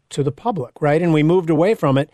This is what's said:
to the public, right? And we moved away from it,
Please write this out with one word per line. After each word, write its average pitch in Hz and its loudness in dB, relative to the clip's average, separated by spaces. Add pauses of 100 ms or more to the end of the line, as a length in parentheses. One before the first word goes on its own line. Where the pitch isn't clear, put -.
to 143 -6
the 139 -2
public, 196 -8
right? 151 0
And 175 0
we 151 2
moved 170 2
away 170 2
from 139 0
it, 139 -2